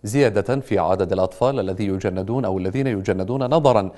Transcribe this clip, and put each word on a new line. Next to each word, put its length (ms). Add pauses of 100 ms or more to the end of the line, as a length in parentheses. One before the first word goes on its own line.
زيادة 560
في 180
عدد 340
الأطفال 480
الذي 260
يجندون 580
أو 140
الذين 280
يجندون 560
نظرا 560